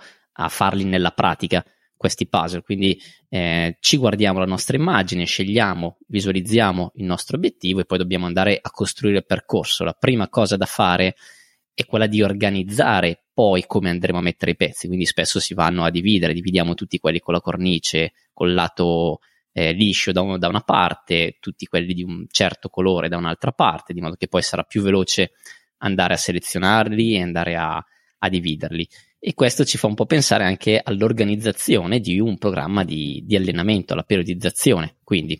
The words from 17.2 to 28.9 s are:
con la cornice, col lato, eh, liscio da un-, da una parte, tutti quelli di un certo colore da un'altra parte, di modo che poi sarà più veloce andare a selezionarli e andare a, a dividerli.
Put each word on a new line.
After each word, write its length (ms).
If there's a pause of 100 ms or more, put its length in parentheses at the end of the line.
con 120
la 80
cornice, 720 (220)
col 180
lato, 680 (320)
eh, 200
liscio 400
da 80
un-, 180
da 100
una 120
parte, 800
tutti 260
quelli 280
di 80
un 260
certo 400
colore 400
da 80
un'altra 360
parte, 420
di 80
modo 140
che 120
poi 140
sarà 200
più 200
veloce 500 (460)
andare 360
a 20
selezionarli 1000
e 60
andare 340
a, 200
a 540
dividerli. 580 (300)